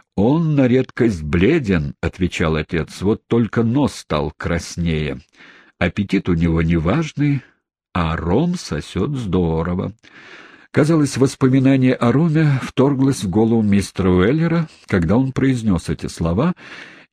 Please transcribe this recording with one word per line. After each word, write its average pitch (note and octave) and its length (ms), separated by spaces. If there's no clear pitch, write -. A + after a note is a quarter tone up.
"Он D3+ 400
на C#3 120
редкость A#2 560
бледен", F#2+ 800
отвечал E2+ 540
отец. D#2 460
"Вот G2+ 260
только A#2 360
нос A#2 320
стал D2+ 360
краснее. D#2+ 880
Аппетит G2 520
у F2+ 40
него E2+ 280
неважный, C#3+ 800
а D#2+ 220
ром G#2 400
сосёт - 600
здорово". F2+ 760
Казалось, D3 460
воспоминание C3 760
о A#2+ 180
роме D3+ 520
вторглось C3+ 600
в G#2 60
голову A2+ 320
мистера G2 480
Уэллера, D#3 580
когда F#2+ 300
он C3+ 140
произнёс A2+ 560
эти D2+ 200
слова, F2 480